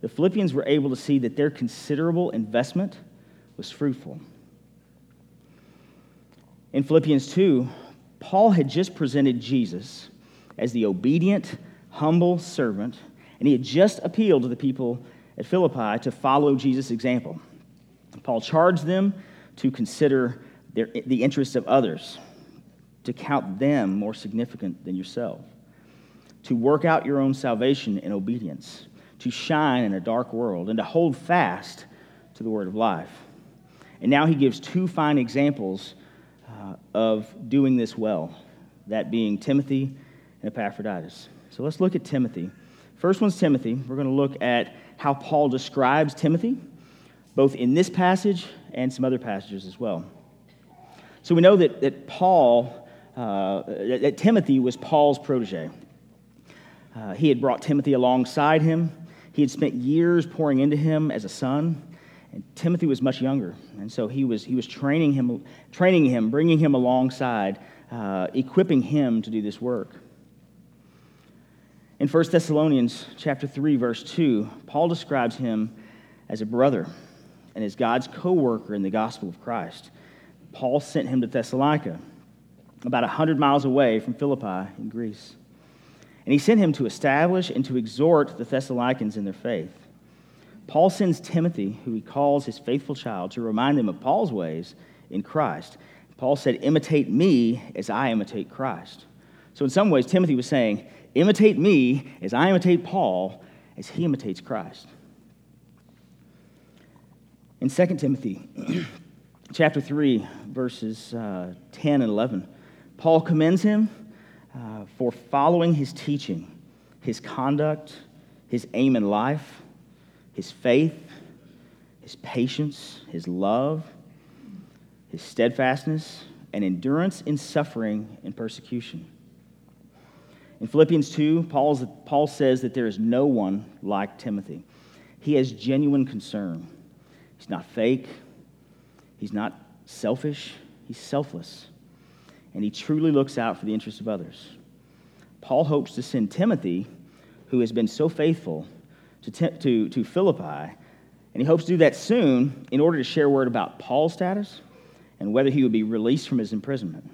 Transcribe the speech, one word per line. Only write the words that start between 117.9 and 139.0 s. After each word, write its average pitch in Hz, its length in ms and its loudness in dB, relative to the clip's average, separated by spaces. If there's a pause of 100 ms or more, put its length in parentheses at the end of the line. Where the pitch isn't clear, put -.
his 120 260 -4
aim 131 220 4
in 104 120 2
life, 123 540 -2 (720)
his - 180 -12
faith, 147 600 0 (920)
his - 140 -20
patience, - 920 -6
his 85 180 -12
love, 113 560 -2 (1300)
his 165 140 -14
steadfastness, 131 1040 -2 (280)
and 104 100 -4
endurance 135 600 -2
in 147 160 -4
suffering 110 840 -4
and 98 140 -14
persecution. - 720 -10 (1500)
In 113 60 -8
Philippians 151 420 4
two, 156 360 0
Paul's, 143 420 0 (180)
Paul 147 220 2
says 131 340 2
that 127 140 -6
there 123 120 -2
is 98 120 -6
no 117 260 2
one 107 400 0 (180)
like 101 360 -4
Timothy. 98 440 -10 (580)
He 151 160 -2
has 131 160 2
genuine 135 520 0
concern. 98 640 -8 (720)
He's - 100 -20
not 87 160 -8
fake. 123 420 0 (1080)